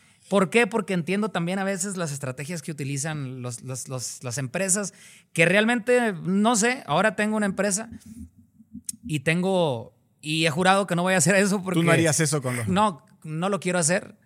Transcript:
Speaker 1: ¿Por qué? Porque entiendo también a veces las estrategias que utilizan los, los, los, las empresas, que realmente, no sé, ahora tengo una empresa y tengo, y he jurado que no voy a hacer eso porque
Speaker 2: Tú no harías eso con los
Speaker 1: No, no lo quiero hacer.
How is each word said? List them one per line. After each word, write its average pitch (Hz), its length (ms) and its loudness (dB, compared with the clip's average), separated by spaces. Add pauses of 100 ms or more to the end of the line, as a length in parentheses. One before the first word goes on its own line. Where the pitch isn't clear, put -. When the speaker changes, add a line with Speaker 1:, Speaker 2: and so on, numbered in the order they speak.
(300)
Speaker 1:
¿Por 190 200 2
qué? 233 180 4
Porque 220 260 -2
entiendo 185 360 -2
también 180 300 -4
a 190 60 -4
veces 196 320 -4
las 165 160 -4
estrategias 143 480 -8
que 170 100 -8
utilizan 143 720 -6
los, 123 220 -8
los, 127 260 -10
los, 127 340 -10
las 123 140 -6
empresas, 190 560 -2 (400)
que 165 120 4
realmente, 220 680 4 (100)
no 202 320 2
sé, 233 300 0
ahora 196 320 2
tengo 214 180 0
una 208 120 0
empresa 196 420 -2 (1120)
y 151 180 -4
tengo, 165 760 0 (240)
y 160 240 0
he 165 40 4
jurado 185 380 4
que 175 80 -2
no 170 60 2
voy 185 140 2
a - 20 4
hacer 185 180 4
eso 196 280 4
porque 180 180 0
Speaker 2:
Tú - 40 4
no 165 60 4
harías 160 300 4
eso 151 200 0
con 123 140 -4
los 117 120 -4
Speaker 1:
No, 185 380 0 (180)
no 160 260 -4
lo 202 100 -2
quiero 180 200 -2
hacer. 175 360 0 (100)